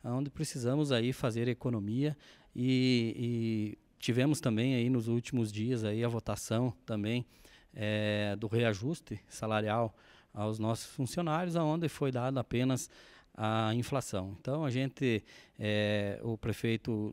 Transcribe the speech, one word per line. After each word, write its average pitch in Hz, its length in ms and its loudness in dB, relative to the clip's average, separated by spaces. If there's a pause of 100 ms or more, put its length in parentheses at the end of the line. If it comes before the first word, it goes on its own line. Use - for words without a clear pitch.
Onde 131 260 -2
precisamos 143 640 -2
aí 120 200 2
fazer 117 360 -2
economia 120 680 -2 (400)
e, 127 640 2
e 113 800 -2
tivemos 127 420 2
também 123 360 2
aí 120 160 2
nos 117 160 0
últimos 117 440 0
dias 110 320 -2
aí 110 200 0
a 117 40 2
votação 117 640 0 (140)
também, 113 400 -2 (480)
é, 104 640 0
do 113 80 -4
reajuste 113 840 0
salarial 110 680 0 (360)
aos 107 280 -2
nossos 113 260 -2
funcionários, 165 720 -2
aonde 160 340 2
foi 139 220 -2
dado 127 260 0
apenas 127 500 0 (480)
a 110 380 2
inflação. 107 640 -2
Então, 147 240 -2
a 139 60 0
gente, 127 540 0 (340)
é, 104 640 0
o 117 160 -4
prefeito 113 760 -2